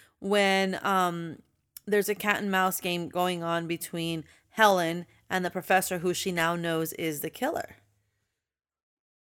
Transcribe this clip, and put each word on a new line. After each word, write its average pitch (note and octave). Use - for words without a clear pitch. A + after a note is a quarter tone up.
when, G3
um, F3
there's G3+
a G#3
cat G#3
and G3+
mouse F#3
game F3
going F3+
on E3+
between E3
Helen F3
and F#3
the F3
professor, F#3
who F3
she -
now E3+
knows E3
is D#3
the D#3+
killer. -